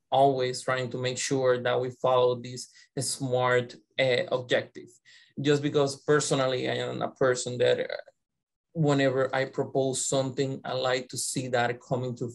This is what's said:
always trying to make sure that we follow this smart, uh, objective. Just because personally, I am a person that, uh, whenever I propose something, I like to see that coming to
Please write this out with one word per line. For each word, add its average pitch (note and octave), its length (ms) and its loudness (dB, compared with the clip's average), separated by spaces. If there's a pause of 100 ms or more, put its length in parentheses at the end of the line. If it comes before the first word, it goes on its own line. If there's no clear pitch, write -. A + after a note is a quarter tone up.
(100)
always C3 520 4
trying B2+ 280 -2
to B2+ 80 -6
make B2+ 180 -2
sure B2+ 460 0
that B2 180 0
we B2+ 100 -4 (120)
follow B2+ 320 4
this B2 340 -12 (300)
smart, B2 760 0 (240)
uh, B2+ 340 2
objective. B2 560 -4 (520)
Just C#3 220 2
because C#3+ 400 0
personally, C3 680 0
I A#2+ 60 -2
am B2 260 -4
a - 120 -4
person B2 460 0
that, B2 220 4
uh, - 160 -6 (760)
whenever C#3 640 2
I C3 100 0
propose C3+ 640 -2
something, C3+ 580 -2
I B2+ 100 -6
like B2+ 340 -2
to B2+ 100 -10
see B2+ 300 -4
that A#2+ 320 0
coming B2+ 360 -4
to B2 180 -6